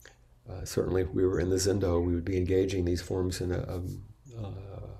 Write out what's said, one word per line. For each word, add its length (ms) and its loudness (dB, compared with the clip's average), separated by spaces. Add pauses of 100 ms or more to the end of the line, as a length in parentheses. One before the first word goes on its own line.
(480)
Uh, 160 -8
certainly, 380 2
if 80 -2
we 160 4
were 140 4
in 100 2
the 60 4
Zendo, 460 2
we 120 2
would 100 -2
be 140 0
engaging 460 2
these 180 0
forms 380 -2
in 100 -2
a, 80 0
a, 840 -8
a 100 -8 (480)